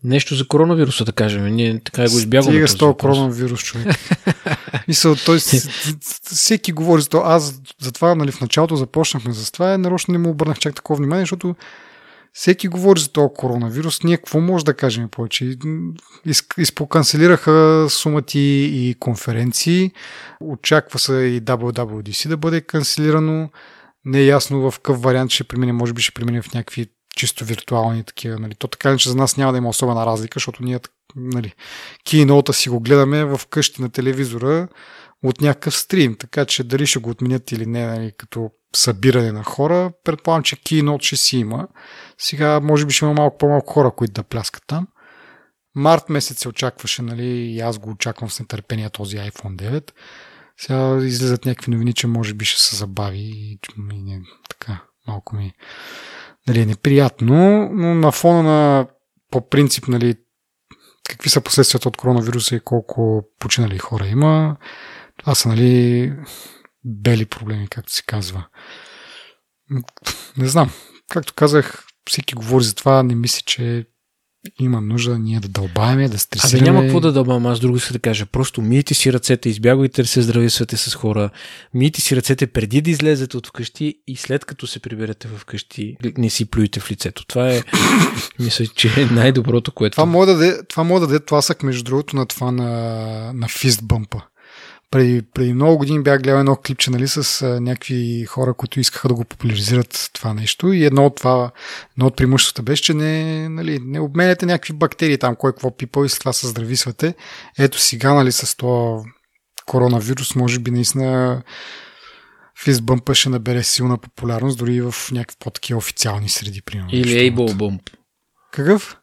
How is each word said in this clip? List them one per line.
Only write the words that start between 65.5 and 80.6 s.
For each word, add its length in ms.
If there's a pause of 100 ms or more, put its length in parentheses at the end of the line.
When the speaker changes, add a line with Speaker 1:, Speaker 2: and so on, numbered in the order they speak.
Speaker 2:
бели 420
проблеми, 420
както 240
се 100
казва. 440 (1900)
Не 100
знам. 240 (400)
Както 240
казах, 500 (240)
всеки 260
говори 300
за 100
това, 280
не 120
мисля, 320
че 400 (720)
има 200
нужда 380
ние 220
да 80
дълбаеме, 600
да 100
стресираме. 500
Speaker 1:
Абе, 20
няма 160
какво 140
да 120
дълбам, 340
аз 140
друго 180
ще 140
да 60
кажа. 280
Просто 360
мийте 320
си 180
ръцете, 360
избягвайте 540
да 60
се 140
здрависвате 540